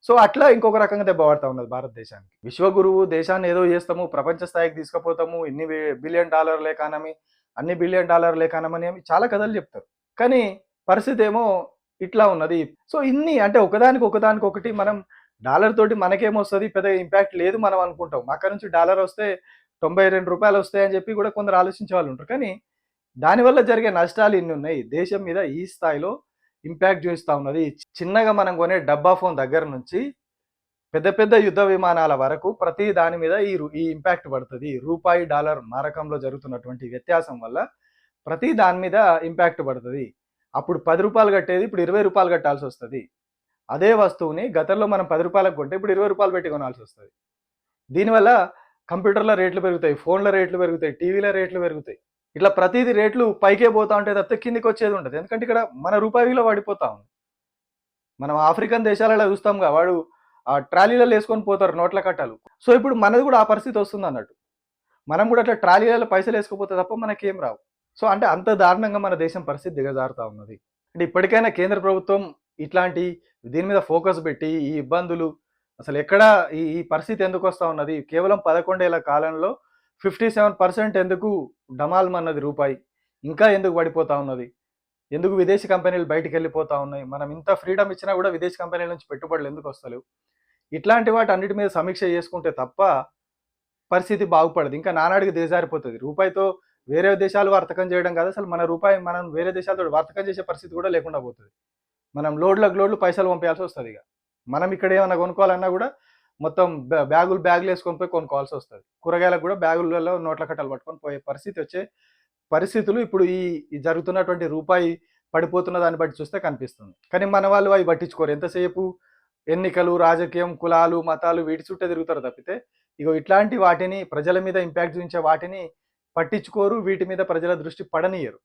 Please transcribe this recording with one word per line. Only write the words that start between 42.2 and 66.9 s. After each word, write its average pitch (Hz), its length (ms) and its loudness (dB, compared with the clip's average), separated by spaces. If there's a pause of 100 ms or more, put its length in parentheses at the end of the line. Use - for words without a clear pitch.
కట్టాల్సి 147 340 0
వస్తది. 120 460 -14 (600)
అదే 170 240 2
వస్తువుని 185 500 0 (140)
గతంలో 196 280 0
మనం 196 180 0
పది 160 180 0
రూపాయలకు 180 340 2
కొంటే 147 200 -6
ఇప్పుడు 196 160 -2
ఇరవై 202 160 2
రూపాయలు 190 240 0
పెట్టి 170 180 -4
కొనాల్సి 127 320 -8
వస్తది. 104 280 -20 (800)
దీనివల్ల 208 400 4 (580)
కంప్యూటర్ల 208 460 2
రేట్లు 185 260 0
పెరుగుతాయి, 170 340 0
ఫోన్ల 196 360 0
రేట్లు 185 280 0
పెరుగుతాయి, 165 340 -2
టీవీల 196 380 0
రేట్లు 185 300 -2
పెరుగుతాయి. 151 380 -6 (380)
ఇట్లా 190 120 6
ప్రతిదీ 196 440 4
రేట్లు 214 320 2 (180)
పైకే 202 260 6
పోతా 214 280 2
ఉంటే 208 180 0
తప్పితే 202 220 0
కిందికి 233 320 -2
వచ్చేది 214 260 0
ఉండదు. 143 220 -8
ఎందుకంటే 214 280 -6
ఇక్కడ 226 300 0
మన 165 240 -2
రూపాయి 220 280 2
విలువ 247 220 2
పడిపోతా 202 380 -2
ఉంది. 107 220 -10 (1120)
మనం 147 160 -4
ఆఫ్రికన్ 214 480 2
దేశాలలో 214 460 4
చూస్తాంగా, 196 400 0
వాడు 170 360 2 (420)
ఆ 143 100 0
ట్రాలీలలో 220 580 4
వేసుకొని 214 260 -2
పోతారు 196 300 2
నోట్ల 180 280 0
కట్టాలు. 151 380 -6 (280)
So 247 100 8
ఇప్పుడు 262 180 2
మనది 226 280 4
కూడా 277 160 4
ఆ 320 40 8
పరిస్థితి 214 360 0
వస్తుంది 196 280 -4
అన్నట్టు. 120 280 -8 (720)
మనం 185 200 2
కూడా 233 140 4
అట్లా 233 120 2
ట్రాలీలలో 220 520 4
పైసలు 202 300 0
వేసుకోపోతే 202 400 -6
తప్ప 185 180 -4